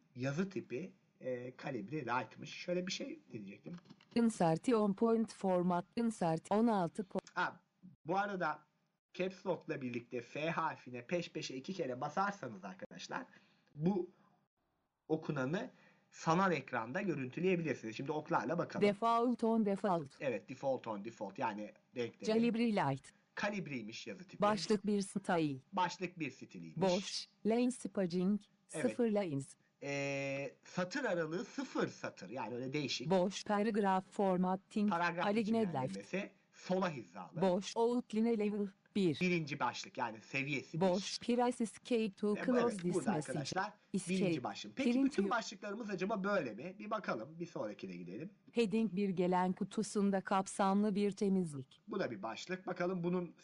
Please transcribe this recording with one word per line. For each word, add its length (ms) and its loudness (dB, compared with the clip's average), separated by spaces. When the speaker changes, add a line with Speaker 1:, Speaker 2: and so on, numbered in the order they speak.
Speaker 1:
yazı 340 -2
tipi, 420 -6
e, 320 -6
Calibri 420 -6
light'mış. 440 -4
Şöyle 380 -4
bir 40 -6
şey 280 -8
diyecektim. 440 -12
Speaker 2:
Insert 540 2
on 240 4
point 400 2
format. 520 2
Insert 560 0
on 160 6
altı 360 2
po- 160 -4
Speaker 1:
Ha, 260 -2
bu 120 0
arada 420 0
Caps 320 -4
Lock'la 360 -2
birlikte 400 -4
F 280 -4
harfine 580 -4
peş 240 -2
peşe 240 -6
iki 180 -6
kere 280 -4
basarsanız 640 -4
arkadaşlar 600 -10
bu 340 2
okunanı 600 0
sanal 420 2
ekranda 500 -2
görüntüleyebilirsiniz. 960 0
Şimdi 140 -4
oklarla 460 0
bakalım. 300 2
Speaker 2:
Default 560 2
on 220 4
default. 540 0
Speaker 1:
Evet, 300 -2
default 380 -2
on 180 -4
default. 340 -10
Yani 340 -2
renkleri. 300 -6
Speaker 2:
Calibri 500 2
light. 380 0
Speaker 1:
Calibri'ymiş 680 -4
yazı 160 -10
tipi. 180 -8
Speaker 2:
Başlık 440 2
bir 160 2
style. 580 0
Speaker 1:
Başlık 460 -2
bir 120 -2
stiliymiş. 500 -8
Speaker 2:
Boş. 460 0
Lane 260 4
spacing. 720 0
Speaker 1:
Evet. 160 0
Speaker 2:
Sıfır 180 0
lines. 400 0
Speaker 1:
Ee, 680 -2
satır 400 -4
aralığı 420 0
sıfır 420 -4
satır. 420 -10
Yani 260 -6
öyle 180 -6
değişik. 360 -2
Speaker 2:
Boş. 360 2
Paragraph 640 2
formatting. 800 2
Speaker 1:
Paragraf 360 2
Speaker 2:
Aligned 280 2
left. 140 4
Speaker 1:
biçimlendirmesi 640 -4
sola 360 0
hizalı. 520 -6
Speaker 2:
Boş. 360 2
Outline 600 2
level 280 0
bir. 240 4
Speaker 1:
Birinci 400 2
başlık 380 -4
yani 240 -4
seviyesi 600 -2
Speaker 2:
Boş. 400 2
Speaker 1:
bir. 140 2
Speaker 2:
Press 260 2
escape 500 0
to 260 0
Speaker 1:
E, 40 -4
bu, 40 -2
Speaker 2:
close 160 4
Speaker 1:
evet, 100 4
Speaker 2:
this 120 2
Speaker 1:
burada 180 2
Speaker 2:
message. 200 -2
Speaker 1:
arkadaşlar 420 -2
Speaker 2:
Escape. 280 0
Speaker 1:
birinci 220 2
başlık. 340 -8
Peki 160 2
Speaker 2:
Print 120 4
Speaker 1:
bütün 180 2
Speaker 2:
you. 80 2
Speaker 1:
başlıklarımız 580 -4
acaba 340 0
böyle 300 2
mi? 260 -10
Bir 120 -8
bakalım. 480 -4
Bir 60 -4
sonrakine 520 -8
gidelim. 320 -10
Speaker 2:
Heading 440 0
bir 140 2
gelen 440 2
kutusunda 680 0
kapsamlı 720 2
bir 160 2
temizlik. 760 0
Speaker 1:
Bu 120 -4
da 120 0
bir 120 -10
başlık. 440 -6
Bakalım 360 -2
bunun 300 0